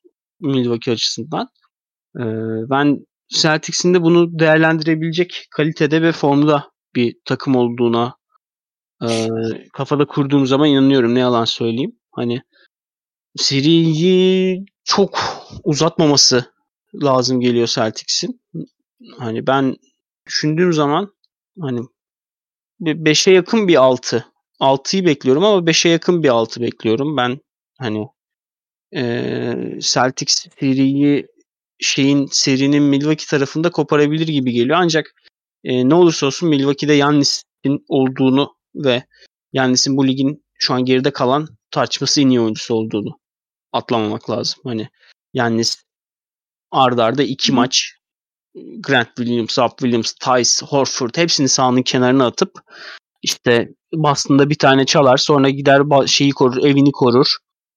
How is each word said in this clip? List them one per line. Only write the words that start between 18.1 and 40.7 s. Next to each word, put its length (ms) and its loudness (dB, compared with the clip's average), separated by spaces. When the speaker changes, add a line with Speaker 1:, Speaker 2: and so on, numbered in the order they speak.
Speaker 1:
Hani 300 -6
ben 280 2
düşündüğüm 460 0
zaman 400 -2
hani 220 -6
be-, 260 -4
beşe 260 2
yakın 360 2
bir 80 4
altı. 500 2
Altıyı 460 0
bekliyorum 380 2
ama 240 2
beşe 220 2
yakın 340 0
bir 60 4
altı 320 0
bekliyorum. 560 -2
Ben 220 -2
hani, 280 -6
e, 840 -6
Celtics 640 -2
seriyi 680 0
şeyin, 520 0
serinin 520 0
Milwaukee 460 0
tarafında 420 -2
koparabilir 560 0
gibi 240 -2
geliyor. 300 0
Ancak, 240 0
e, 260 0
ne 60 4
olursa 300 4
olsun 240 -2
Milwaukee'de 460 0
Giannis'in 920 -2
olduğunu 680 0
ve 280 -2
Giannis'in 440 0
bu 100 2
ligin 360 -2
şu 140 -2